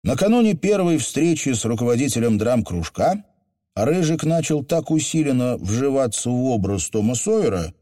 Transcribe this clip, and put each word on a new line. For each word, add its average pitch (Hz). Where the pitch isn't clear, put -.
Накануне 208
первой 175
встречи 151
с 113
руководителем 117
драм-кружка 110
Рыжик 156
начал 156
так 165
усиленно 139
вживаться 127
в 123
образ 101
Тома 110
Сойера 120